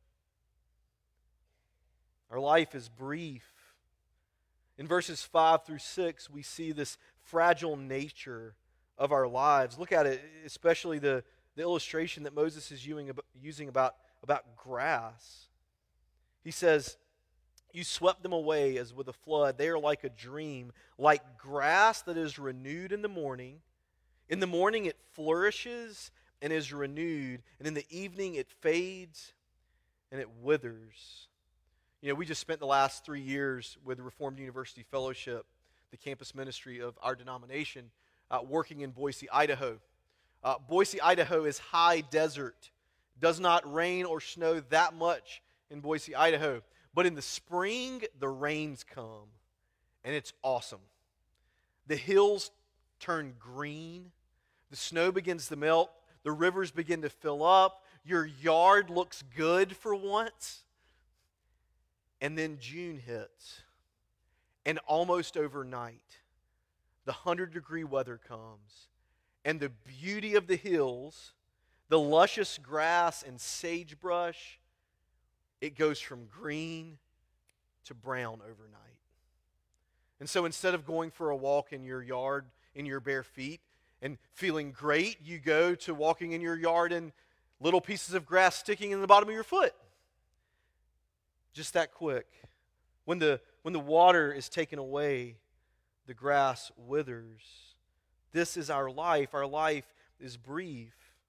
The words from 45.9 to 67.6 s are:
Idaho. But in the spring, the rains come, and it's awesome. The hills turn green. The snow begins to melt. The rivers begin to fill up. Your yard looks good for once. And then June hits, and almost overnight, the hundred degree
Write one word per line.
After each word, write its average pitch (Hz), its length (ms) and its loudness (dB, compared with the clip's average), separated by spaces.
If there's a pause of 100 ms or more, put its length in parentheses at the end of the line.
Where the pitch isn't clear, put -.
Idaho. 147 460 2 (320)
But 180 140 4
in 170 80 0
the 139 80 -10
spring, 233 800 -6 (160)
the 135 100 -4
rains 147 580 -4
come, 110 420 -16 (760)
and 135 100 -6
it's 147 200 -8 (100)
awesome. 120 380 -4 (1080)
The 151 80 -2
hills 196 560 4 (480)
turn 151 400 -6
green. 151 720 -12 (580)
The 139 80 -16
snow 165 340 2
begins 175 360 -4
to 151 80 -8
melt. 160 340 4 (320)
The 151 100 -4
rivers 180 380 0
begin 160 320 -4
to 147 80 -4
fill 147 340 -4
up. 190 400 6 (220)
Your 165 180 0
yard 165 680 4
looks 175 320 -2 (120)
good 180 400 2
for 208 200 -4
once. 202 640 -4 (1600)
And 147 160 -4
then 156 240 -4
June 156 380 -12
hits, 117 640 -14 (1040)
and 151 220 -2
almost 175 500 0
overnight, 127 800 -8 (880)
the 135 60 -6
hundred 175 420 -4
degree 160 300 -8